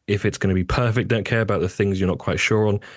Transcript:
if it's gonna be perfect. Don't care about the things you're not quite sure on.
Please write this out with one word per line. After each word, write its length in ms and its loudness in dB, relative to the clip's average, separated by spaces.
if 180 0
it's 120 0
gonna 160 0
be 100 2
perfect. 460 0
Don't 160 0
care 160 0
about 200 0
the 80 0
things 300 0
you're 100 2
not 100 -2
quite 200 -2
sure 280 2
on. 120 0